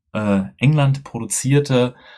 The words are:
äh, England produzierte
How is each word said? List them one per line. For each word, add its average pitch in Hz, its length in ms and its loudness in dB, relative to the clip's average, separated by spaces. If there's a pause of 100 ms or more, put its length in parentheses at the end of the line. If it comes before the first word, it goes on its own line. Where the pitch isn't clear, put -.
(140)
äh, 101 320 0 (120)
England 139 460 2
produzierte 127 880 0 (240)